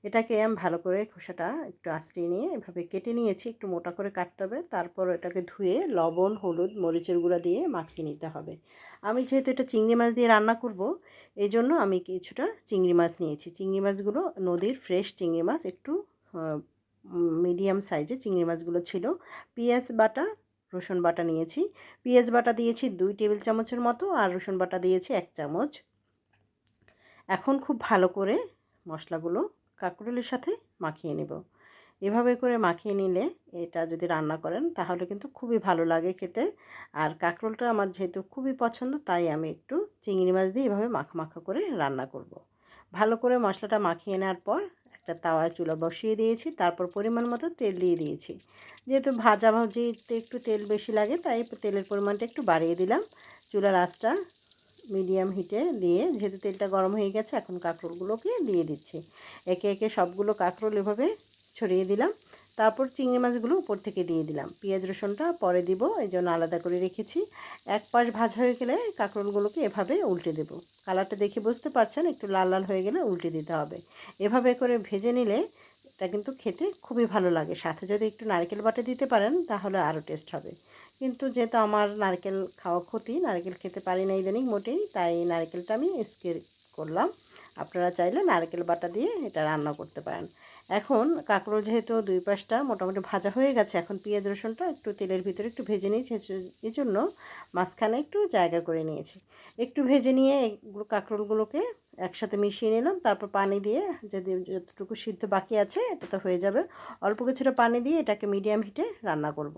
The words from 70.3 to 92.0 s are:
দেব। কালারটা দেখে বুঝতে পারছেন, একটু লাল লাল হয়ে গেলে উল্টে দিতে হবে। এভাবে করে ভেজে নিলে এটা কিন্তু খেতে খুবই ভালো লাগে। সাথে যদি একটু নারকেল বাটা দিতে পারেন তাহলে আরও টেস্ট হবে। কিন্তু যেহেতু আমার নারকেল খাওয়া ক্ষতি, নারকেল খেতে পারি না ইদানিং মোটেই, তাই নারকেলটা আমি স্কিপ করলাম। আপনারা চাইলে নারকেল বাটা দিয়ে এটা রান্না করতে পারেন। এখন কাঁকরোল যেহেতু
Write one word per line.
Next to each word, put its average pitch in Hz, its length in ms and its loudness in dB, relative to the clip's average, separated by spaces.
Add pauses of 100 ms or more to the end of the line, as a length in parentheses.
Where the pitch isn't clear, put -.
দেব। 151 180 -6 (340)
কালারটা 190 300 0
দেখে 202 240 0
বুঝতে 240 300 -2
পারছেন, 254 340 2 (100)
একটু - 140 -10
লাল 190 260 4
লাল 190 100 2
হয়ে 190 200 0
গেলে 240 200 0
উল্টে 175 340 0
দিতে 156 160 -4
হবে। 156 240 -2 (420)
এভাবে 240 340 4
করে 247 240 2
ভেজে 214 360 -2
নিলে 240 260 2 (540)
এটা 190 200 -6
কিন্তু 208 180 -4 (100)
খেতে 226 240 -4 (200)
খুবই 233 200 2
ভালো 185 260 4
লাগে। 165 240 0
সাথে 160 360 -6
যদি 208 200 0
একটু 220 200 -16
নারকেল 175 300 0
বাটা 220 200 0
দিতে 247 240 -2
পারেন 233 280 4 (100)
তাহলে 196 340 -2 (120)
আরও 156 120 -4
টেস্ট 156 340 -10
হবে। 147 160 -10 (480)
কিন্তু 262 240 -4 (120)
যেহেতু 233 220 2
আমার 208 300 4 (160)
নারকেল 190 340 0 (240)
খাওয়া 175 280 -2
ক্ষতি, 226 300 -6
নারকেল 185 420 -2
খেতে 185 260 -10
পারি 185 180 0
না 190 160 2
ইদানিং 208 220 -2 (100)
মোটেই, 220 260 -2 (140)
তাই 175 200 2 (180)
নারকেলটা 170 460 -4
আমি 320 120 0 (140)
স্কিপ 170 340 -6 (400)
করলাম। 160 300 0 (480)
আপনারা 180 420 -2
চাইলে 185 260 2
নারকেল 175 400 2
বাটা 170 320 0
দিয়ে 285 140 0 (180)
এটা 160 220 -2
রান্না 151 300 0
করতে 151 220 -12
পারেন। - 240 -6 (440)
এখন 202 360 2 (240)
কাঁকরোল 208 380 2
যেহেতু 226 340 0